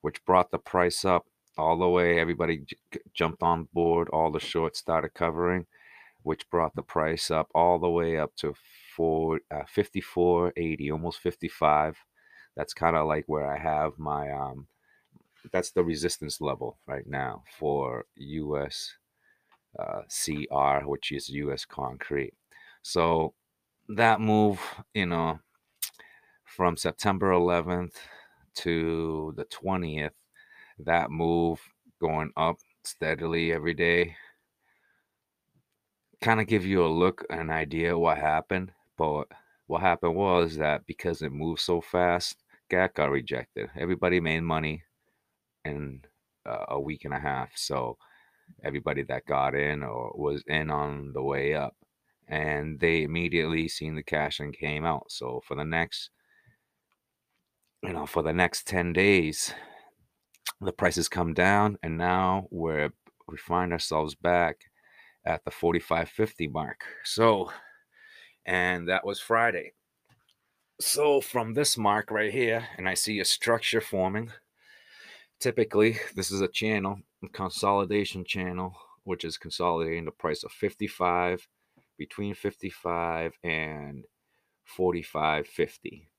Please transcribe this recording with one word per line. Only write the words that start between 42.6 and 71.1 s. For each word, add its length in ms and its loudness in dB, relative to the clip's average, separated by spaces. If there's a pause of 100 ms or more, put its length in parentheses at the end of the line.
gat 240 2
got 160 2
rejected. 680 -4
Everybody 440 2
made 220 0
money 420 -2 (800)
in, 400 -8 (420)
uh, 220 -6
a 120 -2
week 240 -8
and 80 -6
a 60 -4
half. 380 -4
So 420 -4 (640)
everybody 400 -4
that 240 -6
got 300 0
in 260 0
or 320 -8
was 320 -4
in 240 -2
on 420 -4
the 100 -4
way 320 0
up, 220 -4 (520)
and 500 -4
they 240 4
immediately 640 0
seen 300 -6
the 80 -8
cash 340 -2
and 180 -10
came 280 -4
out. 260 -2
So 300 -8
for 160 -8
the 80 -6
next, 460 -4 (1700)
you 100 -6
know, 140 -6
for 160 0
the 100 0
next 360 0
ten 240 0
days, 600 4 (1080)
the 120 -2
prices 360 2
come 260 0
down, 480 4
and 160 -4
now 540 2
we're, 400 0 (340)
we 100 -12
find 360 -2
ourselves 420 -2
back 560 0 (560)
at 180 -2
the 60 -8
forty-five 580 0
fifty 380 -2
mark. 380 -6 (180)
So, 480 2 (960)
and 440 0
that 160 0
was 140 -4
Friday. 520 0 (1080)
So 440 4